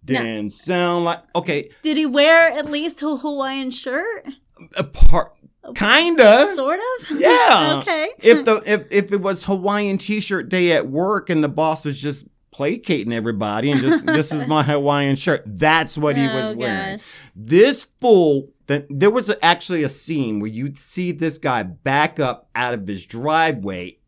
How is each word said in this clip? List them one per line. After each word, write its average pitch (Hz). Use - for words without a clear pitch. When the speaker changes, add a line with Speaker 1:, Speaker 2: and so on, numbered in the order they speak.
Speaker 1:
Didn't 113
Speaker 2:
No. 104
Speaker 1:
sound 175
like, 170
okay. 170
Speaker 2:
Did 302
he 311
wear 302
at 294
least 311
a 294
Hawaiian 269
shirt? 320
Speaker 1:
A 185
part, -
Speaker 2:
A -
Speaker 1:
kinda. 277
Speaker 2:
Sort 294
of? 466
Speaker 1:
Yeah. 453
Speaker 2:
<laughs> -
Okay. 330
Speaker 1:
If 262
the, 220
if, 208
if 196
it 202
was 190
Hawaiian 196
t-shirt 202
day 180
at 151
work 180
and 156
the 147
boss 156
was 143
just 143
placating 143
everybody 110
and 139
just, 156
Speaker 2:
<laughs> -
Speaker 1:
"This 156
is 147
my 156
Hawaiian 143
shirt," 139
that's 156
what 151
he 139
was 131
Speaker 2:
Oh, 214
Speaker 1:
wearing. 190
Speaker 2:
gosh. -
Speaker 1:
This 170
fool, 165
th-, 143
there 147
was 220
a, -
actually 170
a 135
scene 135
where 107
you'd 131
see 180
this 156
guy 143
back 143
up 127
out 123
of 101
his 98
driveway 117